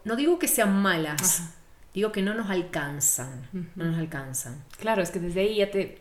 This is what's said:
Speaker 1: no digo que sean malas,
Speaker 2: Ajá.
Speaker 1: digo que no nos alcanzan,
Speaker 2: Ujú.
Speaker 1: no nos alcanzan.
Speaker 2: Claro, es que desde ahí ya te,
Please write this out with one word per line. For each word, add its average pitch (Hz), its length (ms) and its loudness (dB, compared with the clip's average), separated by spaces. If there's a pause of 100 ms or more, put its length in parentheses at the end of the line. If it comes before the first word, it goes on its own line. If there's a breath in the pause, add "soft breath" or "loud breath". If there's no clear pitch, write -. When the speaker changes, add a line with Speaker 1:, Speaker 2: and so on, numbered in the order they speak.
Speaker 1:
no 220 100 -2
digo 311 220 4
que 320 100 0
sean 202 320 4
malas, 170 600 2
Speaker 2:
Ajá. 170 120 -10 (440)
Speaker 1:
digo 214 160 0
que 202 100 -2
no 202 140 2
nos 214 160 -2
alcanzan, 143 1000 -2
Speaker 2:
Ujú. 180 140 -6 (100)
Speaker 1:
no 165 100 -2
nos 165 120 0
alcanzan. 139 680 -6 (160)
Speaker 2:
Claro, 214 220 2
es 170 80 0
que 190 100 -4
desde 175 220 -2
ahí 214 140 2
ya 202 160 4
te, - 300 -2